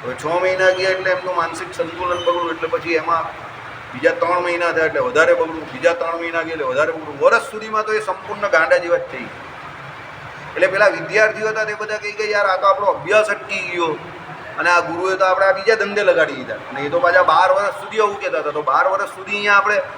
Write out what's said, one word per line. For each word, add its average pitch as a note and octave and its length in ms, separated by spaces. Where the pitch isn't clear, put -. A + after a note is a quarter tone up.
હવે B2 100
છ C3+ 120
મહિના F#3 460
ગયા F#3 180
એટલે F#3 200
એમનું F3+ 260
માનસિક E3 380
સંતુલન F3 440
બગડ્યું, E3+ 320
એટલે D#3+ 180
પછી E3 260
એમાં D#3+ 540
બીજા D3 180
ત્રણ E3+ 280
મહિના F3 320
થયા D#3+ 140
એટલે D3+ 140
વધારે D3 340
બગડ્યું, D#3+ 380
બીજા D3+ 220
ત્રણ E3+ 240
મહિના E3+ 240
ગયા D#3+ 100
એટલે D3+ 140
વધારે C#3+ 260
બગડ્યું, D3+ 280
વરસ G#3 220
સુધીમાં G#3+ 440
તો G#3+ 80
એ G#3+ 60
સંપૂર્ણ G3+ 480
ગાંડા E3+ 300
જેવા E3+ 200
જ E3+ 40
થઈ - 160
ગયા. A2+ 100
એટલે F3 160
પેલા G3 200
વિદ્યાર્થીઓ G#3+ 600
હતા A3 140
તે G#3 100
બધા G#3+ 240
કહી G#3+ 140
ગયા, G#3 160
"યાર, G3+ 180
આ F#3 120
તો G3+ 100
આપણો G3 180
અભ્યાસ G3 440
અટકી G3+ 300
ગયો F3 360
અને E3+ 100
આ F3 100
ગુરુએ F3+ 360
તો F#3+ 100
આપણે F#3 200
આ G3 60
બીજા A3 240
ધંધે G3+ 280
લગાડી E3 300
દીધા." A#2 220
અને C3 260
એ C#3+ 80
તો E3+ 100
પાછા F3 240
બાર E3+ 280
વર્ષ G3 220
સુધી G#3 260
આવું G3+ 220
કહેતા E3+ 180
હતા. D3+ 120
તો D3+ 100
બાર D3+ 260
વર્ષ F#3+ 220
સુધી G3 220
અહીંયા G#3 260
આપણે G3+ 200